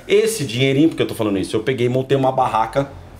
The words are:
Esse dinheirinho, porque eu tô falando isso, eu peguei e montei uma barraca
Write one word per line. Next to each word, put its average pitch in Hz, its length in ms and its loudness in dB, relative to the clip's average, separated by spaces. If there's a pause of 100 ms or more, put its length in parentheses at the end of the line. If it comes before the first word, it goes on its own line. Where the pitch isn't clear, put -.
Esse 214 380 2
dinheirinho, 135 420 2
porque 139 140 0
eu 110 60 2
tô - 80 -8
falando 104 240 0
isso, 90 180 -4
eu - 40 0
peguei 123 260 0
e - 20 2
montei 131 260 0
uma 131 160 2
barraca 123 580 0 (300)